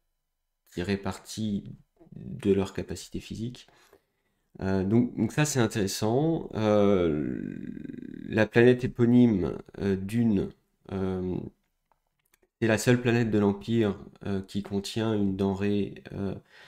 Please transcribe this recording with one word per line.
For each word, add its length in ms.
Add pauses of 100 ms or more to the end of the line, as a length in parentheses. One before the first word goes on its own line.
(720)
tirer 240
parti 680 (520)
de 360
leur 200
capacité 480
physique. 480 (920)
Euh, 220
donc, 340
donc 140
ça, 140
c'est 160
intéressant. 920
Euh, 1040 (720)
la 160
planète 380
éponyme, 760 (220)
euh, 160
Dune, 560 (400)
euh, 460 (1200)
c'est 80
la 120
seule 220
planète 300
de 80
l'Empire, 600 (260)
euh, 160
qui 220
contient 500
une 220
denrée, 680 (100)
euh, 220 (340)